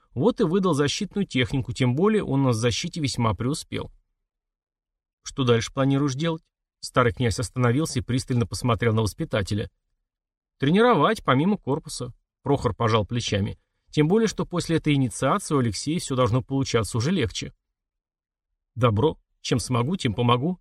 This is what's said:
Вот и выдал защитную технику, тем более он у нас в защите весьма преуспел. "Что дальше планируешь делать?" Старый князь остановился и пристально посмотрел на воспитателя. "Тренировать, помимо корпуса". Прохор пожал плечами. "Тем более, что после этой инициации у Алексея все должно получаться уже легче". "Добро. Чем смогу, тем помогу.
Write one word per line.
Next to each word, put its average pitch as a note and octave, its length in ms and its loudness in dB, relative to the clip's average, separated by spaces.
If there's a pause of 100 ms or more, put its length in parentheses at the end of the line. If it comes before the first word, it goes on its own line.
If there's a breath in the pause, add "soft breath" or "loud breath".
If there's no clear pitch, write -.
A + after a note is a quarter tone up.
(120)
Вот F#3+ 300 0
и - 20 4
выдал F3+ 300 2
защитную D3 520 -2
технику, B2+ 460 -2
тем B2 220 0
более G3+ 300 2
он C3+ 180 0
у - 60 2
нас A#2 80 2
в G#2+ 40 -4
защите B2 400 -2
весьма A#2+ 320 0
преуспел. - 580 -6 (1300)
"Что - 180 -6
дальше A#2 300 2
планируешь C#3 420 2
делать?" D#3+ 280 -4 (380)
Старый - 340 2
князь A#2+ 240 0
остановился B2+ 600 0
и G2+ 40 -2
пристально B2 440 -2
посмотрел A#2 460 0
на A2 80 2
воспитателя. G#2 680 -2 (880)
"Тренировать, G3 640 4
помимо D#3 320 2
корпуса". B2+ 560 -8 (300)
Прохор C3+ 320 0
пожал A2 320 2
плечами. A2 520 -2 (320)
"Тем D3+ 160 2
более, G#3+ 220 2
что - 160 -6
после E3 320 -2
этой D3 160 0
инициации C#3 600 0
у C3+ 60 2
Алексея B2+ 380 -2
все - 160 -6
должно B2 280 2
получаться A#2+ 560 -2
уже B2+ 120 0
легче". D3 440 -4 (1200)
"Добро. A#2+ 440 2 (220)
Чем C3 200 -2
смогу, B2+ 360 -2
тем A#2 160 -2
помогу. B2 480 0